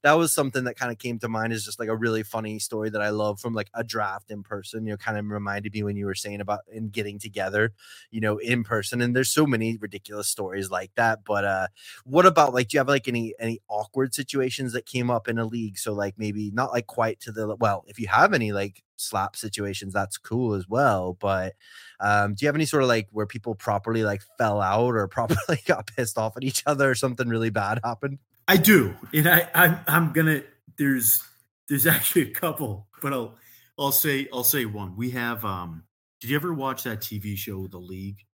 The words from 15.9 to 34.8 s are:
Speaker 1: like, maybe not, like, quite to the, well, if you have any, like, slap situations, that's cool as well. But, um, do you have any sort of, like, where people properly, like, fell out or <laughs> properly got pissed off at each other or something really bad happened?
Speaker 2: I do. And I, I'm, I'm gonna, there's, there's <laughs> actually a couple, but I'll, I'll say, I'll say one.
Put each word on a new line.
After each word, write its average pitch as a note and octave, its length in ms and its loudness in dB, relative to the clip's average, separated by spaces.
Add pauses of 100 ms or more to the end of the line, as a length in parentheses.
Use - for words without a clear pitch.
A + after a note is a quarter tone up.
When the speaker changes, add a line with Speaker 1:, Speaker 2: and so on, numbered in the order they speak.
Speaker 1:
like, G2+ 260 -4
maybe G#2 320 -4
not, B2 220 -2
like, A#2+ 140 -2
quite A2+ 340 -2
to A2+ 120 -12
the, G#2+ 240 -4
well, G#2 300 0
if G#2+ 120 -20
you A2 100 -6
have C#3+ 240 6
any, A2+ 200 0
like, G2+ 300 -4 (140)
slap G2 400 -4
situations, G2+ 560 -6
that's G2 260 -2
cool A#2 360 -2
as F#2 140 -4
well. G2+ 460 2
But, F#2+ 400 -2 (460)
um, G#2 340 4
do A2 100 -4
you D3 40 4
have C#3+ 60 2
any D3+ 120 2
sort C#3+ 160 2
of, B2+ 60 4
like, A2 220 2
where G#2+ 160 -2
people A2+ 280 -8
properly, A2 500 0
like, G2+ 180 0 (160)
fell G#2 220 2
out A2+ 340 2
or G2+ 140 0
<laughs> - 0 -
properly A#2 580 0
got A2 280 0
pissed A#2 240 -2
off A2 180 -4
at C3 80 -8
each - 220 -2
other C#3 240 2
or B2+ 40 2
something B2+ 340 -2
really A2+ 220 0
bad G#2+ 340 -2
happened? C#3 340 -6 (280)
Speaker 2:
I G3 120 8
do. D#3 360 6 (200)
And D#3 120 4
I, E3+ 280 6
I'm, E3 340 6
I'm D#3+ 240 4
gonna, D#3 300 4 (340)
there's, C3 460 2 (460)
there's C#3+ 180 2
<laughs> D#3 80 6
actually - 360 2
a - 40 -16
couple, C3 540 -4 (120)
but C#3+ 120 -4
I'll, A#2+ 240 -6 (420)
I'll C#3+ 140 0
say, C#3 400 0
I'll B2 120 -4
say B2+ 220 2
one. G2+ 300 -8